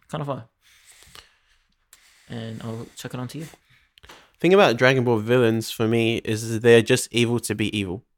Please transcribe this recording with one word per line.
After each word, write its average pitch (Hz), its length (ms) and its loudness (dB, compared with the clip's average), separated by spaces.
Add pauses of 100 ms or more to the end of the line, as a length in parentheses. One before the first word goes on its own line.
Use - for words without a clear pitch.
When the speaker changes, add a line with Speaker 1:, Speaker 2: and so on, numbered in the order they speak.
Speaker 1:
kind 151 120 -10
of 143 60 -10
fun. 123 160 -10 (1900)
And 113 340 -14
I'll 113 320 -12
chuck - 180 -16
it 127 60 -10
on 123 100 -10
to 143 100 -14
you. 160 60 -14 (920)
Speaker 2:
Thing 175 140 4
about 165 240 4
Dragon 127 260 4
Ball 120 140 2
villains 113 540 0
for 113 160 -2
me 113 360 0
is 113 360 -4
they're 117 220 8
just 120 300 0
evil 117 300 0
to 104 140 -4
be 107 220 -4
evil. 98 260 -6 (140)